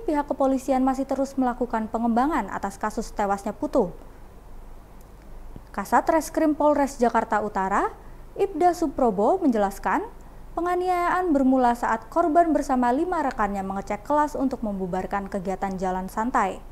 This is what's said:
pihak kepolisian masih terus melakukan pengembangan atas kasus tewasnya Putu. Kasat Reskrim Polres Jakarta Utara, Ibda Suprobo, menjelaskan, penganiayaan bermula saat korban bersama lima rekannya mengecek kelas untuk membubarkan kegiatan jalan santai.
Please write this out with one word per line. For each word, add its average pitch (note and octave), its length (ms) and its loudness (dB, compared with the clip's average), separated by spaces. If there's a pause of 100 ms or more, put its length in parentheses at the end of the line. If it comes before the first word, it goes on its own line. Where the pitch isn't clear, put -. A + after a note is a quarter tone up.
pihak D4 240 0
kepolisian C4+ 560 2
masih C4+ 240 0
terus C4+ 320 -2
melakukan A#3+ 480 -2
pengembangan A#3 640 2
atas - 240 -6
kasus G#3+ 400 -4
tewasnya G3+ 400 0
Putu. B3 400 0 (1800)
Kasat A#3 400 2
Reskrim D#4 400 2
Polres C#4+ 480 2
Jakarta A3+ 400 2
Utara, G#3 540 0 (420)
Ibda F4+ 400 2
Suprobo, C4 640 2
menjelaskan, A3 640 2 (480)
penganiayaan F4+ 800 0
bermula C4 480 4
saat A3+ 320 -2
korban E4+ 400 4
bersama C4+ 400 2
lima E4 320 0
rekannya G3+ 400 -2
mengecek G3 400 -6
kelas D4 320 2
untuk C4 320 -2
membubarkan F#3+ 640 -4
kegiatan F#3+ 480 -4
jalan F#3 320 -4
santai. A3+ 480 0 (120)